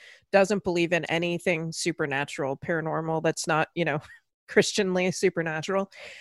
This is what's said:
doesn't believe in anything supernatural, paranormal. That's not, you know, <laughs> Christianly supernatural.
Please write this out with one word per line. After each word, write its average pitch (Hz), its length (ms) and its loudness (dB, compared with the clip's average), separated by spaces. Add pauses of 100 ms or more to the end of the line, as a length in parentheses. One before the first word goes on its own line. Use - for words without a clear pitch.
(320)
doesn't 196 320 4
believe 175 300 2
in 160 120 2
anything 170 640 0
supernatural, 143 840 -2
paranormal. 160 680 -2
That's 160 240 0
not, 156 280 2
you 170 100 0
know, 147 200 0
<laughs> - 440 -20
Christianly 185 640 2
supernatural. 175 800 -2 (300)